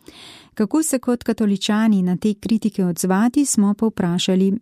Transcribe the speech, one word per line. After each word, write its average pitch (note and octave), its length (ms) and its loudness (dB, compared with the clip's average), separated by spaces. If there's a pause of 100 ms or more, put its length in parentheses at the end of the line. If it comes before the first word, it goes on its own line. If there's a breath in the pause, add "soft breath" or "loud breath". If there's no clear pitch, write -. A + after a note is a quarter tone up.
(540 loud breath)
Kako B3+ 300 0
se C4+ 160 -2
kot A#3+ 240 -4
katoličani G#3+ 800 0
na F3+ 160 0
te G#3+ 160 0
kritike G#3 520 -2
odzvati, F#3+ 600 0
smo G#3 280 2
povprašali F#3+ 880 0